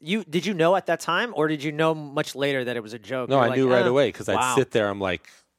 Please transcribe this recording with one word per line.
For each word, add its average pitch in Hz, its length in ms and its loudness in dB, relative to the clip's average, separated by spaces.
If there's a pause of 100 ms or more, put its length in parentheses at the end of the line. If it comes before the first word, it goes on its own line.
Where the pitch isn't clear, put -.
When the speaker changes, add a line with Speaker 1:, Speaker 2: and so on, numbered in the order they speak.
Speaker 1:
you, 185 240 -4
did 160 220 -4
you 208 80 -2
know 165 200 4
at 180 120 -2
that 165 140 -2
time, 202 360 -2
or 151 120 0
did 151 140 -2
you 156 80 -4
know 160 240 0
much 147 400 -6
later 135 300 -2
that 120 120 -4
it 117 60 -6
was 107 120 -14
a 117 40 -14
joke? 120 300 -8
Speaker 2:
No, 139 80 2
Speaker 1:
You're 127 80 6
Speaker 2:
I 117 40 2
Speaker 1:
like, 127 80 0
Speaker 2:
knew 131 140 4
right 123 140 4
Speaker 1:
"Uh, 120 60 2
Speaker 2:
away 131 220 4
'cause - 160 -8
I'd 101 80 0
Speaker 1:
wow." 127 180 2
Speaker 2:
sit 131 160 2
there, 107 180 2
I'm 101 120 -4
like, 92 280 -4 (300)